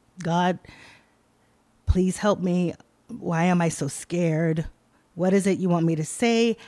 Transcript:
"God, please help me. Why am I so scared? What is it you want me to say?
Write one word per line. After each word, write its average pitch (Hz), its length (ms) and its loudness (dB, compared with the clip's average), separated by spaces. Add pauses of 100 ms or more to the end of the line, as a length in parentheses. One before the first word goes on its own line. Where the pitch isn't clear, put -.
(240)
"God, 175 360 0 (1300)
please 185 320 0
help 202 220 0
me. 180 340 0 (340)
Why 170 360 -4
am 180 180 4
I 170 80 2
so - 180 -6
scared? 165 800 -2 (480)
What 185 180 0
is 196 140 2
it 175 120 0
you 180 100 0
want 170 160 2
me 165 100 2
to 156 80 -2
say? 233 540 0 (100)